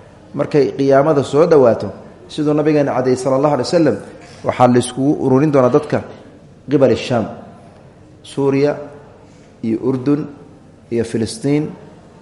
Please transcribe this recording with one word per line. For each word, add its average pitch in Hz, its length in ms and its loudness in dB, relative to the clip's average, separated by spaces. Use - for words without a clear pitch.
markay 139 380 0
qiyaamada 139 520 2
soo 143 220 2
dhowaato, 120 460 4
siduu 151 240 -4
nabigeena 147 420 0
cadeeyey 127 240 0
sala 131 160 -2
allahu 147 180 0
alay 127 140 -2
wasalam, 151 300 2
waxaa 127 220 4
la 123 120 4
iskugu 135 460 -2
ururin 135 260 2
doonaa 127 180 4
dadka 135 320 0
qibal 131 260 2
Shaam, 113 300 -2
Suuriya 139 540 -2
iyo 113 220 -4
Urdun 135 420 -2
iyo 117 140 -2
Filistiin 139 640 -4